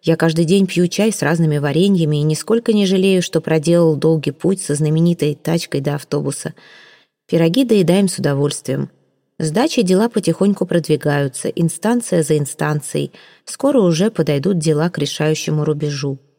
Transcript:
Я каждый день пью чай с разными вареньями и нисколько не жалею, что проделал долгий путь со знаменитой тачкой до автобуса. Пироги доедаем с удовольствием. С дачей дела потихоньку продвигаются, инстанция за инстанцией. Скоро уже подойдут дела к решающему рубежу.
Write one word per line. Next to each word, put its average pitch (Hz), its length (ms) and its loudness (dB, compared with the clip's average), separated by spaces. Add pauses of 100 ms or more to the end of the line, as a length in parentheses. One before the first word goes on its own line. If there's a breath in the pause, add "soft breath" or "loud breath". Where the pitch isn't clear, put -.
Я 165 140 2
каждый 165 280 0
день 190 220 2
пью 180 200 0
чай 202 260 0
с - 100 -6
разными 156 360 0
вареньями 151 600 0
и 143 40 0
нисколько 220 500 0
не 208 140 2
жалею, 190 360 2
что - 180 -2
проделал 160 560 2
долгий 156 340 0
путь 190 320 -2
со 147 140 -4
знаменитой 156 580 2
тачкой 160 460 -4
до 143 160 -2
автобуса. 147 580 -6 (720 loud breath)
Пироги 170 380 2
доедаем 196 420 4
с 180 120 -4
удовольствием. 143 720 -4 (480)
С 156 120 -4
дачей 240 320 0
дела 185 260 2
потихоньку 196 580 0
продвигаются, 147 840 -2
инстанция 190 720 -2
за 151 160 2
инстанцией. 147 720 -4 (340 loud breath)
Скоро 277 360 0
уже 180 300 2
подойдут 160 480 0
дела 156 300 0
к 175 100 -6
решающему 151 640 -2
рубежу. 147 540 -4 (200)